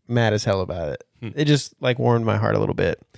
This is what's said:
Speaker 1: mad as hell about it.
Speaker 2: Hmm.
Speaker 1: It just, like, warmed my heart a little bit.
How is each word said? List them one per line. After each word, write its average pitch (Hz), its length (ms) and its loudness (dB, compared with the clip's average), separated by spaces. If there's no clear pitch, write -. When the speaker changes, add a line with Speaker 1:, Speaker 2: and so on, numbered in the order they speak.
Speaker 1:
mad 117 280 2
as 104 100 -2
hell 98 160 2
about 87 300 -4
it. - 140 -10
Speaker 2:
Hmm. 117 140 -8
Speaker 1:
It 147 120 -2
just, 147 340 2
like, 127 180 0
warmed 120 280 2
my 104 100 2
heart 107 180 0
a 104 40 0
little 101 160 -2
bit. 92 260 -2